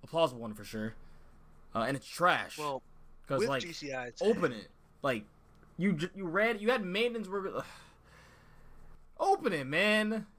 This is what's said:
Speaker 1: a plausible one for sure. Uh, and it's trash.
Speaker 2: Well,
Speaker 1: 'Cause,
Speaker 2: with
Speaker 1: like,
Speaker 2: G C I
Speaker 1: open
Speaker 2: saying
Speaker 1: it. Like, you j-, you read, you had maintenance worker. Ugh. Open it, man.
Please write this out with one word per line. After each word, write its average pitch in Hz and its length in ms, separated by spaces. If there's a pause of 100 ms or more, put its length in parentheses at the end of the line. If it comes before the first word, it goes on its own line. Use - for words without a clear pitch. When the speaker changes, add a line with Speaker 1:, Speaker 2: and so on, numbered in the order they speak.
Speaker 1:
a - 40
plausible 151 340
one 110 140
for 107 100
sure. 110 300 (800)
Uh, 113 120
and 139 100
it's - 100
trash. 139 520
Speaker 2:
Well, 143 240 (440)
Speaker 1:
'Cause, 135 140
Speaker 2:
with 226 80
Speaker 1:
like, 135 140
Speaker 2:
G 170 100
C 143 200
I 123 180 (120)
Speaker 1:
open 180 300
Speaker 2:
saying 107 100
Speaker 1:
it. - 60 (340)
Like, 120 220 (520)
you 190 160
j-, 165 220
you 196 120
read, 208 340
you 208 100
had 240 140
maintenance 214 440
worker. 190 280
Ugh. 131 80 (1600)
Open 349 320
it, 143 140
man. 214 600 (120)